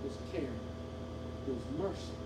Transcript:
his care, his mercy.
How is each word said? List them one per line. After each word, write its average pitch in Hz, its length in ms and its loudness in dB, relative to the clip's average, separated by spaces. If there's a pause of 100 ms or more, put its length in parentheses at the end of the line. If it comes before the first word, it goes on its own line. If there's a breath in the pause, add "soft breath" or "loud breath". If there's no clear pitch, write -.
his 131 120 0 (160)
care, - 260 4 (880)
his 131 320 2
mercy. - 460 2